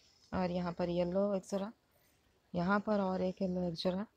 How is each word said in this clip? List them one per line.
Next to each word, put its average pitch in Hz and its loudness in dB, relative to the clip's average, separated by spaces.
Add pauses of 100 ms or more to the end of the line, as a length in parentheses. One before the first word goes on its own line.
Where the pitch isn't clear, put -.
(340)
और 180 0
यहाँ 175 -2
पर 175 -2
येलो 180 2
एक्सोरा, 190 -4 (800)
यहाँ 180 2
पर 208 2
और 190 0
एक 185 -2
येलो 180 0
एक्सोरा 180 -2 (120)